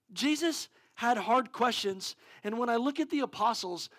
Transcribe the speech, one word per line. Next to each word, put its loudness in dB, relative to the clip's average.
Jesus 0
had 2
hard 2
questions. -2
And -4
when 0
I 4
look 0
at -2
the 0
apostles, -2